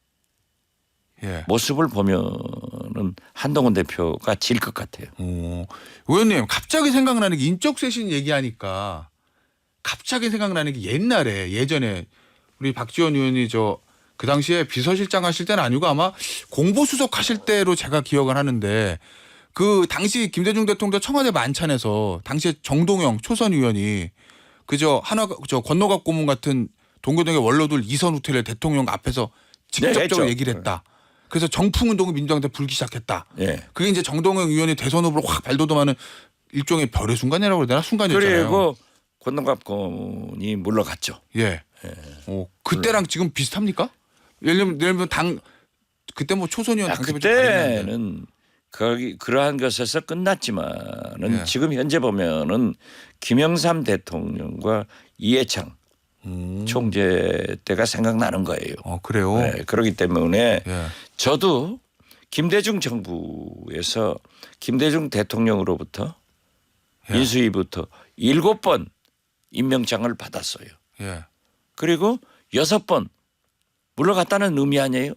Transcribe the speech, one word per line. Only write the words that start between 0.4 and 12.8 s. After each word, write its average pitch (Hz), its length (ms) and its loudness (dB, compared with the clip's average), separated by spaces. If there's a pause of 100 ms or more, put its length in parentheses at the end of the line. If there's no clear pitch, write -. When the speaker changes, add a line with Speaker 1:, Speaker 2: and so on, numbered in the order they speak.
Speaker 1:
예. 85 240 -8
Speaker 2:
모습을 135 400 0
보면은 - 1300 -4 (180)
한동훈 147 400 2
대표가 87 640 0
질 120 240 -2
것 - 140 -4
같아요. - 340 -12 (100)
Speaker 1:
오. 87 480 -6 (440)
의원님, 185 380 4
갑자기 294 440 0
생각나는 240 460 4
게 131 80 0
인적 190 340 0
쇄신 226 320 -2
얘기하니까 104 960 -4 (720)
갑자기 - 480 -4
생각나는 185 440 -2
게 120 80 -8
옛날에, 117 680 0
예전에 117 540 -2 (540)
우리 135 140 -2
박지원 147 420 0